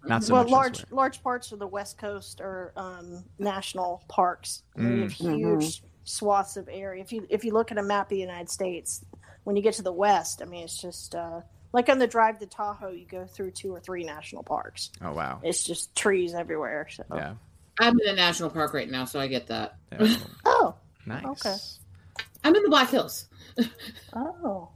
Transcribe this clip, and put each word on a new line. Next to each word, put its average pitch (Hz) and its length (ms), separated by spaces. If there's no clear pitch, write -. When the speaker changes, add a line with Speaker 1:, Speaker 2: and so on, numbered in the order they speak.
Speaker 1:
not 113 180
so 220 120
Speaker 2:
Well, 247 80
Speaker 1:
much 240 80
Speaker 2:
large, 262 280
Speaker 1:
elsewhere. - 120
Speaker 2:
large 269 320
parts 247 280
of 208 80
the 202 80
West 196 300
Coast 202 440
are, 185 360
um, 180 480
national 190 720
parks. - 560
I - 60
mean, 117 160
you - 60
have 104 80
Speaker 1:
Mm. 165 260
Speaker 2:
huge 160 440
Speaker 3:
Mm-hmm. - 60
Speaker 2:
swaths 196 520
of 190 140
area. 190 320
If - 80
you, 220 180
if 214 140
you 226 100
look 226 180
at 214 60
a 208 60
map 202 220
of - 60
the 196 80
United 180 300
States, - 540
when 202 140
you 202 40
get 214 140
to 214 80
the 185 80
West, 180 500
I 147 40
mean, 175 180
it's - 180
just, - 320
uh, 170 280
like 247 160
on 262 100
the 247 80
drive 226 320
to 208 80
Tahoe, 208 440
you 175 140
go 185 200
through 190 260
two 190 240
or 175 60
three 180 240
national 151 380
parks. - 460
Speaker 1:
Oh, 87 100
wow. 71 320
Speaker 2:
It's 170 200
just - 320
trees 180 380
everywhere. 156 560
So. - 140
Speaker 1:
Yeah. 80 200
Speaker 4:
I'm 233 200
in 214 80
a 196 60
national 175 360
park 151 240
right 143 160
now, 127 160
so 143 140
I 135 80
get 127 200
that. 110 280
Speaker 1:
Yeah. 220 240
Speaker 2:
<laughs> - 140
Oh, - 300
Speaker 1:
Nice. - 200
Speaker 2:
okay. 262 300
Speaker 4:
I'm 320 100
in 415 80
the 392 60
Black 269 200
Hills. - 380
<laughs> 240 100
Speaker 2:
Oh. 247 640